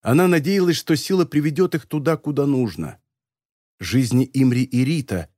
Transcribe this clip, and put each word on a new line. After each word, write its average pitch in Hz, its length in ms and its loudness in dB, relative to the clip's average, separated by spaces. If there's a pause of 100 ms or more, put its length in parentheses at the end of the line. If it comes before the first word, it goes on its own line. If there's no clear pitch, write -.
Она 156 260 4
надеялась, 175 500 2
что - 180 0
сила 180 300 0
приведет 156 500 0
их 143 100 -6
туда, 151 300 -2
куда 143 300 -4
нужно. 101 540 -4 (800)
Жизни 123 540 0
Имри 127 300 2
и 127 220 0
Рита 127 520 -4